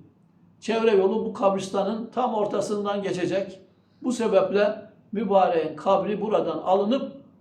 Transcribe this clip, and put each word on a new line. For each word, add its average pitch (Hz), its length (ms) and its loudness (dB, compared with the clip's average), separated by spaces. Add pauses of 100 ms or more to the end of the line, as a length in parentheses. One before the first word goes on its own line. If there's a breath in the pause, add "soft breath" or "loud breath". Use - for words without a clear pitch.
(600)
Çevre 226 320 2
yolu 202 340 4
bu - 80 -6
kabristanın 196 800 -2
tam 233 200 -2
ortasından 202 680 -2
geçecek. 180 560 -4 (440)
Bu 254 80 -2
sebeple 202 800 0 (200)
mübareğin 180 640 2
kabri 196 460 0
buradan 165 360 -2
alınıp 202 540 0 (300)